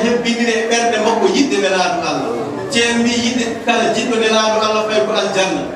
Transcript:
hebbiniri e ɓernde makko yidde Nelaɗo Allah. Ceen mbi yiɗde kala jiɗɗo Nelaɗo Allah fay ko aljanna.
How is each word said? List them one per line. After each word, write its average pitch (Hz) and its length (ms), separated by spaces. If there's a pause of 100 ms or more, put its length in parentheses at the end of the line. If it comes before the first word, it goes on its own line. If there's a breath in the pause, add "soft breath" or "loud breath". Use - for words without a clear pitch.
hebbiniri 233 480
e 226 160
ɓernde 233 360
makko - 240
yidde 202 320
Nelaɗo 185 400
Allah. 156 320 (380)
Ceen 233 320
mbi 240 80
yiɗde 240 340 (220)
kala 233 260
jiɗɗo 226 240
Nelaɗo 220 460
Allah 214 260
fay 214 160
ko - 80
aljanna. 190 500 (140)